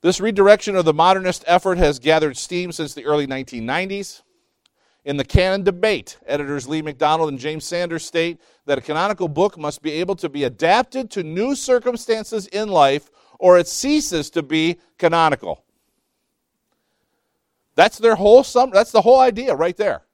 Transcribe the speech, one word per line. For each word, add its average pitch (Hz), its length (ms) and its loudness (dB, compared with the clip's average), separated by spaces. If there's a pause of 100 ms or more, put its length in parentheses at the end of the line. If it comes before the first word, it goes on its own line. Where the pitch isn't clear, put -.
This 180 200 0
redirection 202 560 4
of 175 80 0
the 156 80 2
modernist 185 520 0
effort 180 320 2
has 147 220 2
gathered 151 380 0
steam 180 340 -8
since 156 220 -10
the 147 100 -16
early 147 240 -2
nineteen 131 380 -10
nineties. 190 580 -8 (800)
In 143 140 -4
the 139 80 -4
canon 190 380 -4
debate, 185 640 -4
editors 139 440 -8
Lee 156 120 -6
McDonald 156 460 -2
and 139 100 -8
James 151 280 -8
Sanders 170 400 -6
state 165 340 -4 (260)
that 143 120 0
a 123 40 -8
canonical 180 460 -4
book 165 300 -2
must 151 240 -8
be 151 100 -6
able 180 240 -4
to 170 140 -8
be 139 160 -4
adapted 208 680 -2
to 190 120 -8
new 190 300 -4
circumstances 226 920 -4
in 208 220 -6
life, 147 400 2 (300)
or 180 180 6
it 175 100 2
ceases 262 600 -4
to 165 120 -4
be 160 360 -2 (200)
canonical. 160 680 -2 (2000)
That's 190 220 4
their 220 180 4
whole 208 300 6
sum-, 247 260 0
that's 196 220 2
the 214 80 6
whole 247 180 6
idea 247 340 0
right 165 220 -2
there. 190 280 -4 (100)